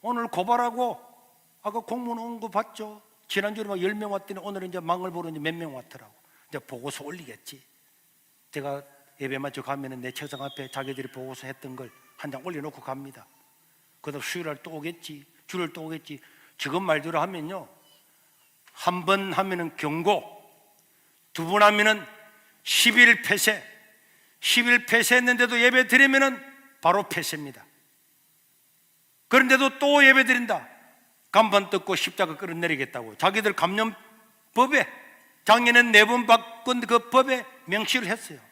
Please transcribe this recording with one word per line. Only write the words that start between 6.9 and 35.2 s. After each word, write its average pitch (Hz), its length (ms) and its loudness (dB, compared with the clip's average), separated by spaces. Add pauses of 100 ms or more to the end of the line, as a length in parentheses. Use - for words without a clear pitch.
올리겠지. 143 600 -18 (880)
제가 143 320 -8 (380)
예배 135 160 -6
마치고 139 280 -10
가면은 131 360 -8
내 127 100 -8
책상 139 320 -12
앞에 135 260 -12
자기들이 131 420 -10
보고서 131 360 -16
했던 131 280 -14
걸 127 140 -16 (280)
한 147 140 -12
장 131 140 -14
올려놓고 151 360 -12
갑니다. 131 440 -14 (800)
그다음 143 160 -10
수요일 175 240 -8
날 151 180 -10
또 165 80 -16
오겠지, 156 540 -14 (220)
주일 175 260 -6
또 160 120 -14
오겠지. 156 340 -12 (380)
지금 160 260 -4
말대로 160 360 -2
하면요, 180 480 -8 (1040)
한 175 340 -4
번 196 280 0
하면은 180 420 -4
경고, 165 480 -2 (1080)
두 165 120 -6
번 202 180 4
하면은 208 420 4 (580)
십일 233 600 6
폐쇄, 208 400 0 (760)
십일 240 460 2
폐쇄했는데도 240 720 2
예배 254 280 4
드리면은 269 520 4 (420)
바로 185 280 2
폐쇄입니다. 147 560 -10 (1600)
그런데도 262 520 4
또 285 260 6
예배 269 200 8
드린다, 226 440 -2 (600)
간판 202 380 4
뜯고 190 260 -2
십자가 160 420 -4
끌어내리겠다고 147 800 -6
자기들 202 360 0
감염법에, 220 1300 -2 (580)